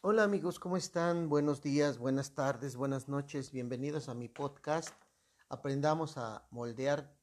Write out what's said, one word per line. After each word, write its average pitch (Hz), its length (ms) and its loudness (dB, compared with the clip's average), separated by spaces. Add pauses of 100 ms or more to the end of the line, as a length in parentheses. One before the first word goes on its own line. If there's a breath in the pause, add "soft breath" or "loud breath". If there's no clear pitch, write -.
Hola 214 220 4
amigos, 180 380 0
¿cómo 180 160 0
están? 170 500 0
Buenos 147 340 4
días, 143 360 2
buenas 135 340 0
tardes, 135 460 -2
buenas 135 320 -2
noches. 139 420 -4
Bienvenidos 131 560 -4
a 127 60 -8
mi 120 160 -8
podcast, 147 640 -4 (540 soft breath)
Aprendamos 147 680 0
a 110 340 -8
moldear 131 720 -2